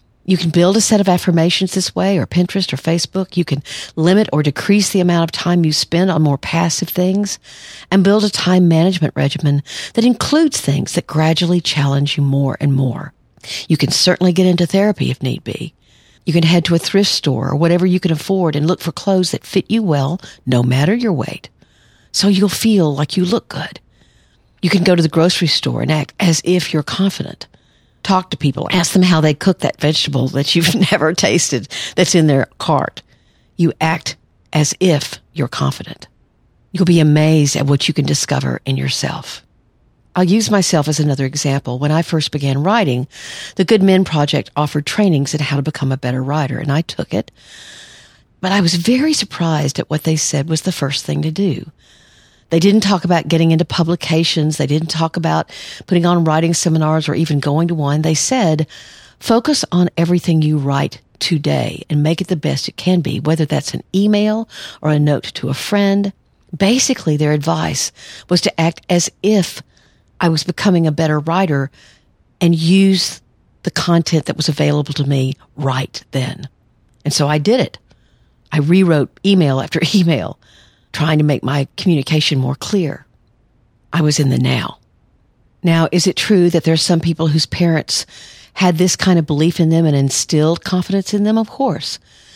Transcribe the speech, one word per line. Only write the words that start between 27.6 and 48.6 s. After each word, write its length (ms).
Talk 260
to 60
people. 340
Ask 220
them 100
how 180
they 140
cook 260
that 200
vegetable 480
that 260
you've 200
<laughs> 180
never 200
tasted 560
that's 180
in 140
their 180
cart. 440
You 240
act 360
as 260
if 400
you're 160
confident. 580
You'll 140
be 160
amazed 560
at 100
what 220
you 60
can 120
discover 580
in 120
yourself. 640
I'll 100
use 260
myself 380
as 120
another 240
example. 540
When 120
I 120
first 300
began 300
writing, 460
the 80
Good 180
Men 220
Project 500
offered 300
trainings 480
in 80
how 160
to 60
become 280
a 60
better 260
writer, 360
and 120
I 120
took 320
it. 160
But 100
I 80